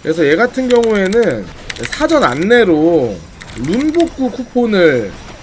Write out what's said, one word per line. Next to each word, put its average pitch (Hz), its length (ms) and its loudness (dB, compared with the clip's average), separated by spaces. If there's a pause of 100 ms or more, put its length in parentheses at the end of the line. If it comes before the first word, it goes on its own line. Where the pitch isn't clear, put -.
그래서 160 240 0
얘 156 100 4
같은 247 340 0
경우에는 208 760 0 (440)
사전 311 340 0
안내로 160 920 2 (500)
룬복구 269 640 0
쿠폰을 185 800 0 (320)